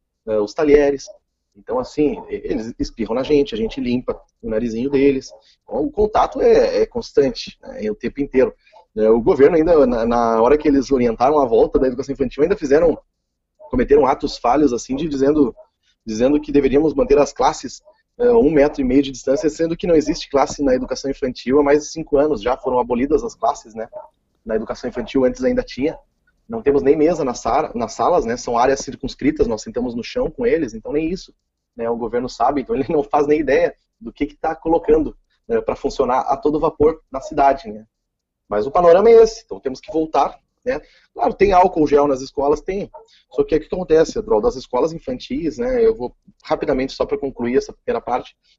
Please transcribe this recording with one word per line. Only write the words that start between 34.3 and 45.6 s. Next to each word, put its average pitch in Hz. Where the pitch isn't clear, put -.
tá 160
colocando, 160
né, 113
pra 123
funcionar 127
a -
todo 151
vapor 156
na 135
cidade, 139
né? 107
Mas 104
o 139
panorama 180
é 226
esse, -
então -
temos 131
que -
voltar, 156
né? 147
Claro, 247
tem 185
álcool 180
gel 143
nas 131
escolas, 139
tem. 190
Só 143
que 156
o 151
que -
acontece, 160
Edvaldo, 107
das 120
escolas 131
infantis, 139
né, 123